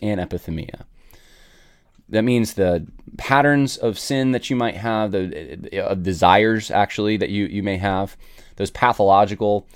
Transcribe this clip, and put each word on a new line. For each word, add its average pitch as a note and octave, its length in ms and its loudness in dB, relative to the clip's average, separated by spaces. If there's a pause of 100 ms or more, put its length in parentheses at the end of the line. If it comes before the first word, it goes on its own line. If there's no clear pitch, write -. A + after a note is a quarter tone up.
and G#2 180 -2
epithemia. - 640 -8 (1200)
That A2 160 0
means A#2+ 300 2
the F2 300 2 (320)
patterns C#3+ 600 2
of A2+ 200 -2
sin C3 360 -2
that A#2+ 180 -4
you C3 60 0
might A#2+ 200 -2
have, G#2+ 360 -2
the, E2+ 600 -6
uh, F#2+ 180 -2
of F#2+ 120 -2
desires, F#2+ 680 4
actually, G#2 480 0
that F#2 120 -2
you, G2+ 160 -2
you G2+ 160 -6
may G2 140 -2
have, G2 400 -4 (400)
those G2 160 -4
pathological G#2 1040 2